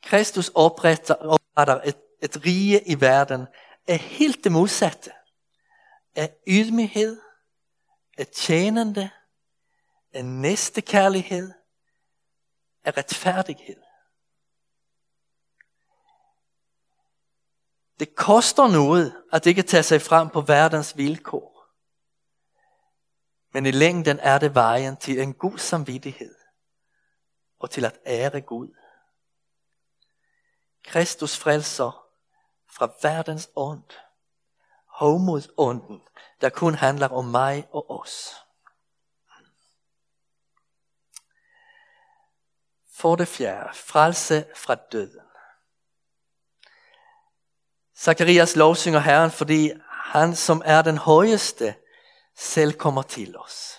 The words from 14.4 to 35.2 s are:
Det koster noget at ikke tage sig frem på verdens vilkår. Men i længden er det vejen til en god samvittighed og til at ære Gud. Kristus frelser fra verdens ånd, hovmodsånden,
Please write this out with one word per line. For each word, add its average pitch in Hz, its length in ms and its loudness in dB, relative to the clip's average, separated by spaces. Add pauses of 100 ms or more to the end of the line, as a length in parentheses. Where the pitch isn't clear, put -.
Det - 160 -10
koster 233 520 4
noget 160 640 2
at 160 140 0
ikke 180 180 4
tage 165 200 4
sig 156 180 4
frem 165 280 2
på 156 120 -4
verdens 151 560 2
vilkår. - 680 -8 (1900)
Men 135 120 -4
i 135 60 0
længden 151 480 2
er 139 180 4
det 143 180 0
vejen 131 420 2
til 135 240 -6
en 135 120 -6
god 190 240 -8
samvittighed 135 800 -10 (1200)
og 123 120 -12
til 123 140 -6
at - 200 -6
ære 135 360 -6
Gud. 120 340 -14 (2000)
Kristus 165 520 -6
frelser 147 680 -4 (640)
fra - 200 -6 (100)
verdens 160 540 -6
ånd, 143 280 -8 (1000)
hovmodsånden, 147 1160 -2 (400)